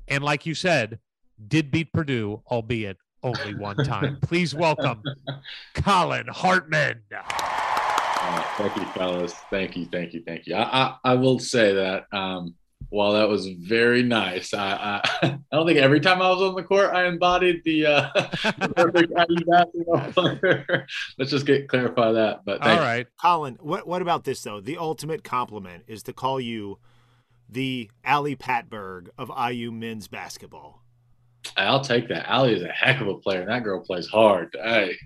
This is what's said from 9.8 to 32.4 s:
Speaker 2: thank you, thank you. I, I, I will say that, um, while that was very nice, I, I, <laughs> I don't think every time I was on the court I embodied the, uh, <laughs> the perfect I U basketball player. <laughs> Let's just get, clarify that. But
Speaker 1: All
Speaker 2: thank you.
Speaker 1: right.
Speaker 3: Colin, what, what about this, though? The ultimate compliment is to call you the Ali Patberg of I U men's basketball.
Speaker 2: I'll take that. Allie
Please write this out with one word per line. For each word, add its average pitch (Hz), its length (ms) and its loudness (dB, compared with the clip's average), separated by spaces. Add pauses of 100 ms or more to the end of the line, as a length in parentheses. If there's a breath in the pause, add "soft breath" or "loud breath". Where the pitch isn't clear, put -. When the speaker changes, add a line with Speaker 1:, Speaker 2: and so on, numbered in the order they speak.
Speaker 2:
thank 85 280 -6
you, 85 100 -10
thank 82 220 -10
you. 82 80 -6
I, 104 80 0
I, 127 400 0
I 127 120 4
will 127 260 4
say 110 340 4
that, 95 380 0
um, 92 420 -4 (340)
while 104 260 2
that 107 140 4
was 95 200 0
very 113 560 2
nice, 98 500 -2
I, 101 480 -2
I, - 240 0
<laughs> - 0 -
I 139 120 -2 (180)
don't 165 100 2
think 160 120 4
every 139 200 6
time 185 240 4
I 185 80 4
was 185 100 2
on 190 140 0
the 185 80 -6
court 196 320 2
I 180 120 2
embodied 180 580 2
the, 156 220 2
uh, 143 260 4
<laughs> 175 300 -2 (160)
the 185 180 -2
perfect 170 400 4
I 170 120 4
U 170 160 0
basketball 170 680 2
player. 175 760 0 (160)
<laughs> - 160 -12
Let's 135 140 -4
just 139 140 0
get, 139 220 2
clarify 120 440 2
that. 110 320 0
But 101 160 -4
Speaker 1:
All - 80 2
Speaker 2:
thank 135 120 6
you. 143 60 2
Speaker 1:
right. 120 200 -2 (140)
Speaker 3:
Colin, 156 400 2
what, 165 280 -6
what 180 140 -4
about 170 200 -2
this, 131 200 -6
though? 104 180 -10
The 127 160 -8
ultimate 156 480 -6
compliment 101 640 -6
is 110 160 -16
to 123 80 -10
call 135 280 -4
you 110 380 -8 (680)
the 127 420 -6 (160)
Ali 143 300 0
Patberg 98 720 -8 (100)
of 120 140 -12
I 123 180 -4
U 117 220 -6
men's 113 340 -10
basketball. 80 760 -16 (720)
Speaker 2:
I'll 107 240 4
take 120 280 0
that. 80 200 -6
Allie 120 260 4